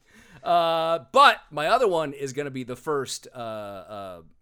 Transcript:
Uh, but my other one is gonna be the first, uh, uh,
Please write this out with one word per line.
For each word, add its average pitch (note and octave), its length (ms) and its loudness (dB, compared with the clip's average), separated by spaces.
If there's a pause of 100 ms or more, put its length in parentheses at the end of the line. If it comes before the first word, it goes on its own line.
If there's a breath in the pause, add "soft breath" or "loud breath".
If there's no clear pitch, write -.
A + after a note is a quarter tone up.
(420 loud breath)
Uh, E3 580 0 (120)
but B3 280 8 (100)
my D3+ 180 -4
other A#3 180 4
one D#3+ 260 0
is C#3 200 -8
gonna C#3+ 180 -8
be C3 140 -10
the B2 120 -10
first, C#3 580 -6
uh, C3 40 -18
uh, G2+ 840 -12 (200)